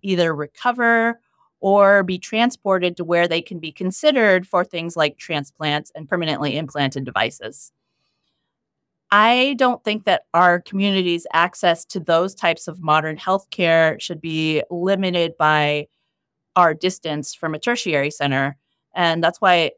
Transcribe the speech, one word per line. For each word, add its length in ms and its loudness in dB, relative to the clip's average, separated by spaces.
either 320 0
recover 840 -2
or 440 4
be 160 -4
transported 760 -2
to 60 -8
where 240 2
they 140 -2
can 160 -14
be 140 -10
considered 760 2
for 160 0
things 320 -8
like 220 0
transplants 760 -6
and 120 -14
permanently 480 -4
implanted 480 -4
devices. 680 -6
I 480 2
don't 260 0
think 220 -4
that 200 0
our 260 4
community's 720 -2
access 520 0
to 140 -10
those 360 0
types 320 -2
of 160 -14
modern 340 0
healthcare 840 0
should 220 -10
be 480 -2
limited 680 -2
by 520 0
our 200 4
distance 580 -6
from 220 -6
a 40 -10
tertiary 520 -2
center. 440 -2
And 280 0
that's 180 -2
why 360 4